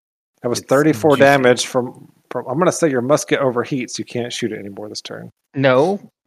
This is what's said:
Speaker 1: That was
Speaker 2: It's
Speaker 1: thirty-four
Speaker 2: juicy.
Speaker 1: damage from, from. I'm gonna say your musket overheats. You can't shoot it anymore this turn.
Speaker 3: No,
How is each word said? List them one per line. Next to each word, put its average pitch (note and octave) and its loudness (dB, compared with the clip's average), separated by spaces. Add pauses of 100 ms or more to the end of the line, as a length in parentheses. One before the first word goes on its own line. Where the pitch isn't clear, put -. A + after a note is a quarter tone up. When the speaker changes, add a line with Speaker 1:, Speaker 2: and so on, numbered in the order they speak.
(420)
Speaker 1:
That B2+ -4
was A#2+ -4
Speaker 2:
It's - -8
Speaker 1:
thirty-four C#3 4
Speaker 2:
juicy. B2+ 4
Speaker 1:
damage C3+ 4
from, - -6 (200)
from. A#2+ -8
I'm C3 -6
gonna F3 2
say - 0
your B2+ 0
musket C#3 0
overheats. A#2+ -2
You G#2+ -8
can't A#2+ -6
shoot A2 -6
it G#2+ -10
anymore G2+ -14
this G#2+ -14
turn. A2+ -14 (240)
Speaker 3:
No, C#3 2 (280)